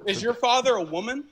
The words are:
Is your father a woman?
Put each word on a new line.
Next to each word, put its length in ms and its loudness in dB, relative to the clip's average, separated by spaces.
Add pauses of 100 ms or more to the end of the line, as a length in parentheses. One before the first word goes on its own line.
Is 160 -2
your 120 0
father 420 2
a 80 -2
woman? 480 -6